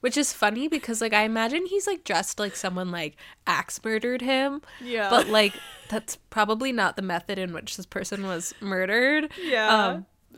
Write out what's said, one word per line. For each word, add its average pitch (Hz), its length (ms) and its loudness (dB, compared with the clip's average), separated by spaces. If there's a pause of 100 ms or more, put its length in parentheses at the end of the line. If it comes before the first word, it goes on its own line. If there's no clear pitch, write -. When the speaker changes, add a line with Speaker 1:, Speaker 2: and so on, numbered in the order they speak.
Speaker 1:
Which 247 160 0
is 285 160 2
funny 220 340 0
because, 240 340 -2
like, 226 120 0
I 214 100 6
imagine 226 420 0
he's, 381 220 -2
like, 392 160 -4
dressed 185 360 -2
like 202 160 -2
someone, 185 360 -4
like, 160 240 -6 (320)
axe - 360 0
murdered 233 380 -2
him. 269 400 0 (200)
Speaker 2:
Yeah. 226 280 -2
Speaker 1:
But, 208 200 6
like, 214 240 6 (360)
that's - 280 -6 (120)
probably 220 420 2
not 208 240 2
the - 60 -6
method 185 380 -4
in 180 140 -4
which - 240 -10
this 180 80 -12
person 196 420 -6
was 175 340 -6
murdered. 226 680 2 (100)
Speaker 2:
Yeah. 240 260 0 (200)
Speaker 1:
Um, 185 180 -4 (320)